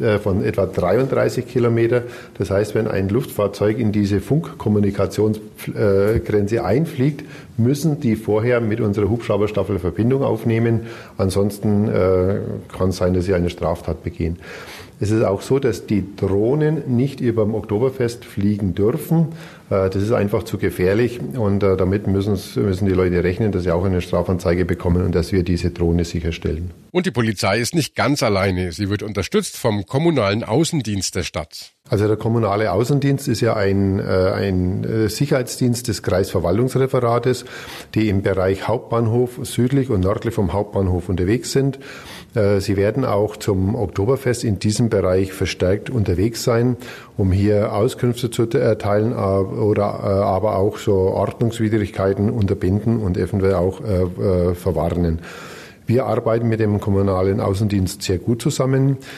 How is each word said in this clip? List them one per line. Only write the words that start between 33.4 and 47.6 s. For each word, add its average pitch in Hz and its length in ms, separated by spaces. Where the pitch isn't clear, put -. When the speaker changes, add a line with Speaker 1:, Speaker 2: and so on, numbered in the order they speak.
Speaker 1:
ja 113 140
ein, 98 420
äh, 104 40
ein, 95 800
äh, 110 260
Sicherheitsdienst 123 800
des 107 140
Kreisverwaltungsreferates, 117 1400
die 110 140
im 98 140
Bereich 95 460
Hauptbahnhof 120 720
südlich 127 480
und 101 100
nördlich 101 320
vom 98 220
Hauptbahnhof 98 560
unterwegs 92 420
sind. 135 260
Äh, 101 260
sie 95 180
werden 110 260
auch 107 320
zum 95 380
Oktoberfest 120 720
in 107 140
diesem 107 300
Bereich 95 460
verstärkt 95 560
unterwegs 101 520
sein, 120 360
um 95 140
hier 104 420